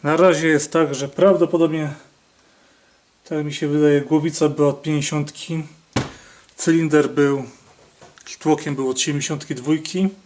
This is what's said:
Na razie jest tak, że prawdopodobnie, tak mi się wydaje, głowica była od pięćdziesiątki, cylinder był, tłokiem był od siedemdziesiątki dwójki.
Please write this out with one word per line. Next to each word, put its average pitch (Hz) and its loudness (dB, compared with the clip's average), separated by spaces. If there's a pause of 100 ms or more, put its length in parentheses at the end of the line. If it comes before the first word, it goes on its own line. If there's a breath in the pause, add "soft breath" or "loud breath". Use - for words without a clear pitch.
Na 151 0
razie 165 4
jest 151 2
tak, 151 0
że 135 -6
prawdopodobnie, 165 2 (1300 soft breath)
tak 151 -6
mi 147 -8
się 151 -4
wydaje, 147 4
głowica 151 0
była 147 2
od 139 -2
pięćdziesiątki, 151 -4 (920 loud breath)
cylinder 151 2
był, 139 0 (960 soft breath)
tłokiem 151 0
był 135 -4
od 127 -4
siedemdziesiątki 147 -6
dwójki. 156 -2 (160)